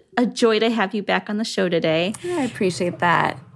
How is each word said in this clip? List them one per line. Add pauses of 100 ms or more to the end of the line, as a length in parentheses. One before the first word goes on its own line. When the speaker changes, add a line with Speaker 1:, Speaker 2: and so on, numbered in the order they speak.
(180)
Speaker 1:
a
joy
to
have
you
back
on
the
show
today. (100)
Speaker 2:
Yeah,
I
appreciate
that. (180)